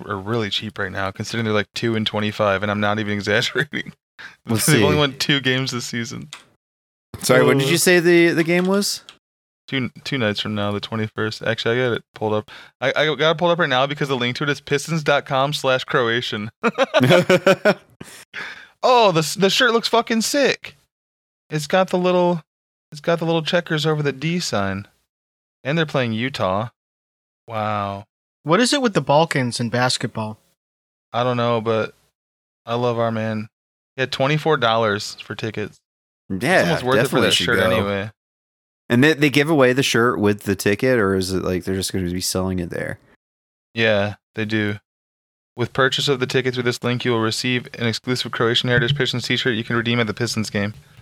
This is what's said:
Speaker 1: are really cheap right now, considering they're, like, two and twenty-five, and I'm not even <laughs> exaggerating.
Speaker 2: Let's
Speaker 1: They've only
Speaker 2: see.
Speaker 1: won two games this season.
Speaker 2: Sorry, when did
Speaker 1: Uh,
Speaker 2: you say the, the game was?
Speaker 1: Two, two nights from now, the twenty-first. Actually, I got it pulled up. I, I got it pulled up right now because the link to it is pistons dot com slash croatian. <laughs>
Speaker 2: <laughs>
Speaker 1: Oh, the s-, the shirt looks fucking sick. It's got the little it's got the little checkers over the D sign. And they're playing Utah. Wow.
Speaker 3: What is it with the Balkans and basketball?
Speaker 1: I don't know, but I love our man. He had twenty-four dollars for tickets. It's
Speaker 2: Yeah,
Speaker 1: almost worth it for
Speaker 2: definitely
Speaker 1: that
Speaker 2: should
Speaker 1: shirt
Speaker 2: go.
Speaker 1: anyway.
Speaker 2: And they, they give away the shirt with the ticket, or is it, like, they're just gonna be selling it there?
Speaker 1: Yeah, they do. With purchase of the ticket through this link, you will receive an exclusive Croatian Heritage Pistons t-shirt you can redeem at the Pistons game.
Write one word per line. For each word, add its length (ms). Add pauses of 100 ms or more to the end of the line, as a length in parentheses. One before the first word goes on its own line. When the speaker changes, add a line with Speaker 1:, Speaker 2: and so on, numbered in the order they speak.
Speaker 1:
are 120
really 320
cheap 280
right 140
now, 180
considering 360
they're, 80
like, 200
two 220
and 100
twenty-five, 560
and 80
I'm 100
not 180
even 140
<laughs> 80
exaggerating. 720 (540)
Speaker 2:
Let's 200
Speaker 1:
They've 160
only 120
Speaker 2:
see. 40
Speaker 1:
won 200
two 220
games 320
this 140
season. 420 (920)
Speaker 2:
Sorry, 240
when 140
did 100
Speaker 1:
Uh, 20
Speaker 2:
you 80
say 220
the, 300
the 140
game 220
was? 360 (640)
Speaker 1:
Two, 240 (140)
two 140
nights 220
from 140
now, 180
the 80
twenty-first. 600
Actually, 380
I 80
got 80
it 80 (100)
pulled 200
up. 160 (320)
I, 120
I 220
got 140
it 80
pulled 140
up 60
right 100
now 180
because 220
the 80
link 200
to 80
it 60
is 100
pistons 420
dot 220
com 300
slash 300
croatian. 720
<laughs> 60
Speaker 2:
<laughs> 1120 (1120)
Speaker 1:
Oh, 260
the 80
s-, 140
the 140
shirt 240
looks 160
fucking 320
sick. 560 (720)
It's 180
got 220
the 80
little 460 (520)
it's 60
got 180
the 60
little 180
checkers 420
over 200
the 80
D 260
sign. 480 (800)
And 120
they're 80
playing 280
Utah. 560 (800)
Wow. 560 (400)
Speaker 3:
What 160
is 120
it 80
with 140
the 60
Balkans 580
and 100
basketball? 680 (760)
Speaker 1:
I 120
don't 120
know, 240
but 320 (720)
I 120
love 240
our 100
man. 380 (480)
He 60
had 100
twenty-four 460
dollars 600
for 140
tickets. 460 (500)
It's 140
Speaker 2:
Yeah, 220
Speaker 1:
almost 180
worth 100
it 40
for 40
Speaker 2:
definitely 240
Speaker 1:
that 80
Speaker 2:
should 120
Speaker 1:
shirt 120
Speaker 2:
go. 100
Speaker 1:
anyway. 420 (800)
Speaker 2:
And 140
they, 120
they 140
give 220
away 220
the 100
shirt 380
with 240
the 100
ticket, 460
or 160
is 160
it, 100
like, 220
they're 100
just 180
gonna 160
be 120
selling 400
it 100
there? 300 (720)
Speaker 1:
Yeah, 400 (220)
they 80
do. 340 (800)
With 160
purchase 340
of 140
the 80
ticket 260
through 80
this 220
link, 200
you 60
will 100
receive 460 (100)
an 120
exclusive 420
Croatian 380
Heritage 260
Pistons 300
t-shirt 320
you 80
can 100
redeem 240
at 80
the 80
Pistons 340
game. 260 (280)